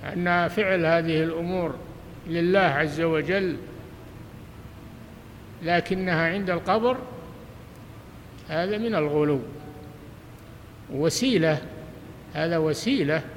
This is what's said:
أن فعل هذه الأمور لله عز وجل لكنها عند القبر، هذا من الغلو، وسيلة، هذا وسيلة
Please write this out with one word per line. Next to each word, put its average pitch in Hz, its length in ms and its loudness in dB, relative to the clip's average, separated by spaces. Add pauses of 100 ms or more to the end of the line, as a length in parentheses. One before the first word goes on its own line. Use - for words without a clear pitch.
أن 175 440 2
فعل 190 380 2
هذه 165 380 4
الأمور 170 520 -2 (520)
لله 170 320 4
عز 151 420 4
وجل 165 560 2 (2000)
لكنها 175 640 4
عند 185 220 0
القبر، 202 480 4 (1500)
هذا 180 280 0
من 226 180 0
الغلو، 147 460 4 (1500)
وسيلة، 160 680 4 (720)
هذا 165 240 0
وسيلة 156 640 2 (160)